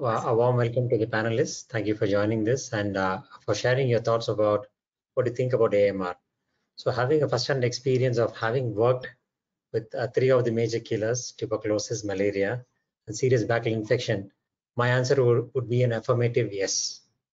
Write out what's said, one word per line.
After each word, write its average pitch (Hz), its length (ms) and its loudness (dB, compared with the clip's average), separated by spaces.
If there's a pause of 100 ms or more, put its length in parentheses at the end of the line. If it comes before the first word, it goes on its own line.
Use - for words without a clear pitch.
uh, 120 240 -2
a 120 80 0
warm 120 220 2
welcome 120 320 0
to 117 100 2
the 110 80 2
panelists. 113 600 -2
Thank 107 200 -4
you 107 80 0
for 107 140 0
joining 107 340 2
this 120 300 -2
and, 101 240 -2
uh, 95 240 -2 (240)
for 107 100 0
sharing 127 340 0
your 113 120 2
thoughts 113 260 0
about 104 400 0 (480)
what 123 120 0
you 113 60 -2
think 127 200 -2
about 113 200 4
A 101 160 4
M 98 140 -2
R. 87 140 -4 (580)
So - 160 -2
having 135 320 2
a 131 60 0
first-hand 131 340 0
experience 123 560 0
of 110 180 0
having 113 380 -2
worked 123 320 2 (680)
with, - 220 -6
uh, 117 140 -4
three 131 220 2
of 123 140 4
the 117 60 2
major 113 300 0
killers, 113 520 -4
tuberculosis, 107 720 -4
malaria, 101 600 -2 (420)
and 110 100 -10
serious 123 280 2
bacterial 117 360 0
infection, 107 520 -2 (420)
my 120 140 0
answer 131 340 2
would, 117 320 2
would 117 140 -4
be 123 160 2
an 120 80 0
affirmative 117 600 0
yes. - 500 -4 (300)